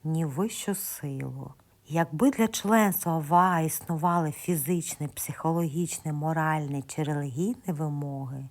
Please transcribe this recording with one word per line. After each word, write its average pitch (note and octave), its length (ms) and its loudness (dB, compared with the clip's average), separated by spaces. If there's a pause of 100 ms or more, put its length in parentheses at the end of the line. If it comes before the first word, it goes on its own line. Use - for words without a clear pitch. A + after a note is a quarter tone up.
ні D#3+ 200 0
вищу F#3+ 500 -2
силу. C3+ 760 -8 (360)
Якби E3 420 4
для A3+ 180 2
членства G3+ 680 2
в D#3 160 0
А F3+ 160 8
А E3+ 100 4
існували D#3+ 720 0
фізичні, D#3 760 -2
психологічні, D#3+ 1040 -2
моральні D3+ 720 0
чи D#3 200 -6
релігійні D3 540 -2 (100)
вимоги C#3+ 840 -4